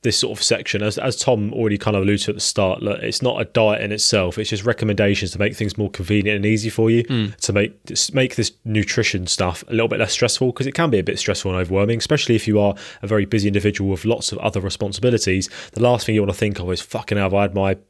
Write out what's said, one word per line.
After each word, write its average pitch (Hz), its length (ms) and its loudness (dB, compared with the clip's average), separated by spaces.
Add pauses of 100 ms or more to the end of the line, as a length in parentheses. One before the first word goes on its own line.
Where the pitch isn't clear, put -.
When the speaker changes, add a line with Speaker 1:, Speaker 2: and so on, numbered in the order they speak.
Speaker 1:
this 117 160 0
sort 107 200 -2
of - 60 -6
section, - 380 0
as, 104 160 -2
as - 200 -2
Tom 110 360 0
already 107 240 0
kind 104 200 0
of 95 60 2
alluded 101 220 2
to 107 60 -4
at 104 40 -2
the 104 60 -8
start, 95 400 0
look, 104 200 -2
it's - 200 -4
not 123 200 0
a 110 40 -2
diet 110 360 2
in 104 100 -4
itself. 104 460 0
It's 107 120 -4
just 101 160 -4
recommendations 104 640 2
to - 80 -10
make 107 160 0
things 104 220 -4
more 101 120 0
convenient 104 480 0
and 101 80 -2
easy 110 240 2
for 110 200 2
you, 117 140 4
Speaker 2:
Mm. 110 340 -2
Speaker 1:
to - 160 -4
make 101 300 0
this, - 300 -4
make 131 220 0
this - 180 -2 (100)
nutrition 107 640 0
stuff 90 400 -2
a - 40 -8
little 117 180 0
bit - 100 -2
less 107 140 0
stressful, 123 400 0
'cause - 140 -4
it 131 60 -6
can 165 160 0
be 110 100 4
a 90 40 0
bit - 160 -4
stressful 95 320 -2
and 92 80 -2
overwhelming, 98 380 2
especially 123 380 0
if 110 120 0
you 104 120 4
are 101 160 4 (260)
a 101 60 -8
very 104 180 2
busy 101 220 0
individual 101 420 0
with 95 160 -4
lots - 260 0
of 98 80 -10
other 95 220 -2
responsibilities. 98 880 0 (240)
The 107 100 -2
last 123 220 4
thing 110 100 0
you 107 60 4
wanna 101 120 0
think 98 260 -2
of 90 120 -4
is, 87 100 -4
"Fucking - 360 -4
hell, 98 100 2
if 92 60 0
I 98 100 4
had 95 100 -2
my 98 220 2 (140)